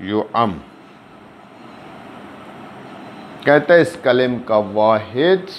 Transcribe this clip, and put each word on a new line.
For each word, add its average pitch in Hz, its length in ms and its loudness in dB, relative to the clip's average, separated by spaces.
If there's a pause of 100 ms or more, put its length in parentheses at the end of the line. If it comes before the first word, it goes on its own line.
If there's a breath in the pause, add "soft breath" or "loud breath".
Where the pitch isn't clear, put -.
युअम।" 104 500 -2 (3000)
कहते 147 280 6
हैं, 170 60 8
इस - 160 0
कलम 127 420 2
का 110 200 0
वाहिद 110 880 0 (120)